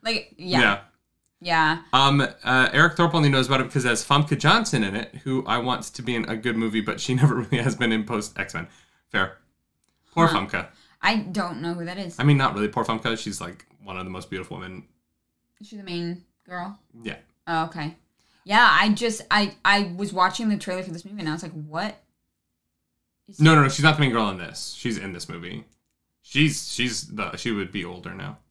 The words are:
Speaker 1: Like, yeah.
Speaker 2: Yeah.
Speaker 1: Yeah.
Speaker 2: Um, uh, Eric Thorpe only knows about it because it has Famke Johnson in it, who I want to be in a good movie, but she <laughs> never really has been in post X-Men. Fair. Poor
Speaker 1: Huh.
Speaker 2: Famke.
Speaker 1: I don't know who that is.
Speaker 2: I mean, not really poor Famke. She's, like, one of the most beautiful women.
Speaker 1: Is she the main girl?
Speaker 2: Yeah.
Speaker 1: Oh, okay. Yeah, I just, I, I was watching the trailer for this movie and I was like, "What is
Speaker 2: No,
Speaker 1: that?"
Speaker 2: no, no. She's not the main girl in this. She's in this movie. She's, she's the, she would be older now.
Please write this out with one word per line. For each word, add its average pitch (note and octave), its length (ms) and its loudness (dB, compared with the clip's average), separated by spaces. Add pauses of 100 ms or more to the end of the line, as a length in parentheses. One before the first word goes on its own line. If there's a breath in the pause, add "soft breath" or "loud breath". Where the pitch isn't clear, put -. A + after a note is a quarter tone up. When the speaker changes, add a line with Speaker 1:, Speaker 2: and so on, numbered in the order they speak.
Speaker 1:
Like, - 340 -6
yeah. F3+ 240 0
Speaker 2:
Yeah. G#2 180 4 (600)
Speaker 1:
Yeah. E3 440 2 (100)
Speaker 2:
Um, C#3 300 6 (220)
uh, B2+ 280 4
Eric E3 240 4
Thorpe E3+ 180 4
only D3+ 140 6
knows C3+ 180 2
about C3+ 140 2
it B2+ 40 0
because B2 200 -2
it B2 40 2
has A2+ 160 0
Famke D3 340 2
Johnson F3 440 2
in G2 140 -2
it, - 180 -8 (100)
who C3 220 -2
I A2+ 120 0
want B2 260 -4
to - 180 -14
be A#2+ 120 -2
in A2+ 160 -2
a A2 60 -4
good A2+ 200 -2
movie, A2+ 240 0
but G#2 180 -4
she - 160 -2
<laughs> B2+ 80 4
never C#3+ 140 6
really A#2+ 260 -2
has A#2+ 140 0
been A#2 160 0
in A2 120 0
post G#2+ 340 -6
X-Men. E2+ 300 -8 (420 soft breath)
Fair. F#2+ 260 -2 (760)
Poor E3 160 4
Speaker 1:
Huh. F3 120 2
Speaker 2:
Famke. F#2 260 -6 (360 soft breath)
Speaker 1:
I G#3+ 140 2
don't F3+ 440 -6
know E3+ 140 -4
who E3+ 100 -8
that F3+ 140 -10
is. F3+ 200 -12
Speaker 2:
I B2+ 60 -2
mean, C#3+ 140 6
not C3+ 160 0
really G#2 140 -2
poor A2+ 180 -4
Famke. A2+ 320 -4
She's, G2+ 200 -8
like, F2 280 -14 (180)
one F#2+ 140 -12
of F#2 80 -8
the F#2 40 -12
most F#2 200 -12
beautiful F#2 260 -10
women. F#2 280 -14 (760)
Speaker 1:
Is G#3 80 -20
she A3 80 -18
the G3+ 60 -16
main F3 420 -8 (240)
girl? F3+ 300 -12 (240)
Speaker 2:
Yeah. A2 140 -10 (300)
Speaker 1:
Oh, E3 200 0
okay. D#3+ 300 -8 (480)
Yeah, A3 220 6 (140)
I G#3 140 4
just, A3+ 260 -2 (100)
I, G#3 320 2
I G3+ 320 2
was G3+ 200 -6
watching F#3 340 0
the G#3 80 2
trailer F#3 260 -6
for F3+ 80 -10
this E3+ 140 -12
movie G3+ 160 -14
and D#3+ 80 -4
I D3+ 40 -2
was D#3+ 100 -6
like, E3 100 -14
"What D#3 440 -8 (1300)
is E3+ 100 -20
Speaker 2:
No, D3+ 120 8
Speaker 1:
that?" D#3+ 60 8
Speaker 2:
no, D3 80 8
no. C3+ 40 2
She's C#3+ 160 -2
not D#3 120 6
the D3 40 -2
main C3+ 100 2
girl A2 200 0
in F#2 80 -8
this. D#2+ 380 -12
She's A2+ 200 -6
in G2 160 -10
this F2 160 -12
movie. F2 380 -12 (560)
She's, - 500 0
she's A#2+ 360 -4
the, G#2 280 -8
she A#2 160 -4
would G2 200 -4
be F#2+ 120 -6
older F2+ 300 -12
now. F#2+ 240 -12 (120)